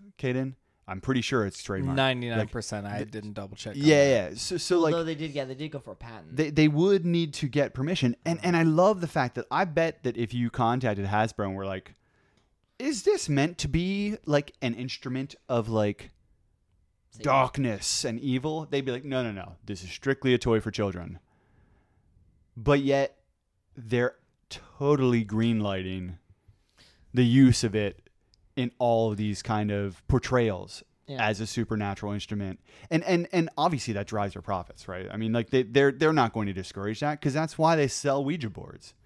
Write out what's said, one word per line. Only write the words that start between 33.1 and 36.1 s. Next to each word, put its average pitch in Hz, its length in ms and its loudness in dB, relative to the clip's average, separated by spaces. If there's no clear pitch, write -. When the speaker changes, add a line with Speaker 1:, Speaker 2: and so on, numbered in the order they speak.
Speaker 1:
and 165 240 0
obviously 143 380 0
that 101 120 -4
drives 101 280 -4
their 90 80 -14
profits, - 460 -8
right? 92 220 -10
I 101 60 -10
mean, 110 160 -2
like, 117 180 0
they, 131 120 4
they're, 139 300 4
they're 156 200 2